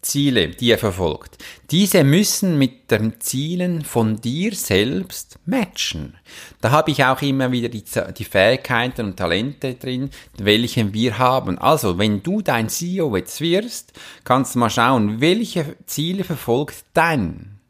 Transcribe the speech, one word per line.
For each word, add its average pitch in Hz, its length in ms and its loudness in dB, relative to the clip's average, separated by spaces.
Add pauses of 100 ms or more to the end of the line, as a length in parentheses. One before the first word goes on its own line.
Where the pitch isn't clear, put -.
Ziele, 131 480 0
die 120 200 -2
er 107 80 6
verfolgt. 92 640 -4 (280)
Diese 185 320 4
müssen 170 560 2
mit - 320 0
den 110 280 0
Zielen 165 640 -4
von 110 380 0
dir 170 320 -2
selbst 180 920 -2
matchen. 175 720 -4 (460)
Da 113 80 0
habe 151 220 4
ich 139 120 2
auch 131 200 2
immer 135 280 0
wieder 117 180 -2
die 110 140 -10
Z-, - 360 -6
die 107 40 -8
Fähigkeiten 120 800 2
und 95 140 -6
Talente 113 560 -2
drin, 127 380 -8 (260)
welche 107 560 2
wir 110 240 0
haben. 127 400 2
Also, 123 400 2
wenn 104 240 0
du 196 220 -4
dein 113 260 0
C 180 280 -6
E 190 40 -2
O 131 140 -2
jetzt - 260 -4
wirst, 185 520 -4 (300)
kannst 127 300 2
du 123 60 0
mal 117 100 2
schauen, 113 520 2
welche 175 540 0 (120)
Ziele 175 360 -4
verfolgt 139 680 -4
dein 151 640 -2 (120)